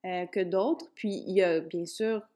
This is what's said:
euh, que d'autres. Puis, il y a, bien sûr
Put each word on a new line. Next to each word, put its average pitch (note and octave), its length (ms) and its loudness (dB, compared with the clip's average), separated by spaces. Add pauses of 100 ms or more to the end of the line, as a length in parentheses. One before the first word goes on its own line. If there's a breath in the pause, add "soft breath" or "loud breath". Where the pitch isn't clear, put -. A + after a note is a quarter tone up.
euh, F3+ 200 -2
que F#3+ 160 -2
d'autres. F#3+ 540 0
Puis, G3+ 320 -4
il F#3 80 -4
y F#3+ 60 8
a, E3 200 4
bien E3+ 240 -6
sûr A3 360 -2 (140)